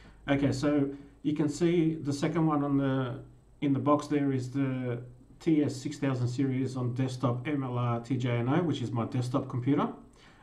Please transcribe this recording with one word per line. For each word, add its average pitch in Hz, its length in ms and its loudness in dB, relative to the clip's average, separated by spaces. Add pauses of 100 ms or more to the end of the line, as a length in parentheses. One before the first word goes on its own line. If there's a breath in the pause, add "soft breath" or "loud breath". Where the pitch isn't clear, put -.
(280 loud breath)
Okay, 139 240 2
so 147 380 2 (320 loud breath)
you 151 120 0
can 147 140 2
see 165 460 2
the 135 180 -4
second 160 340 0
one 147 160 2
on 143 140 2
the, 135 440 0 (420)
in 143 100 2
the 131 60 2
box 147 280 2
there 143 260 0
is 123 180 -2
the 127 500 -2 (380)
T 156 240 4
S 120 140 0
six - 220 -8
thousand 123 300 0
series 131 500 0
on 123 160 -2
desktop 123 520 0
M 147 160 -2
L 123 140 -4
R 120 240 0
T 127 160 -4
J 120 220 0
N 120 100 0
O, 160 140 2
which 139 180 -2
is 113 100 -4
my 113 140 -2
desktop 123 460 -2
computer. 139 360 2 (560 loud breath)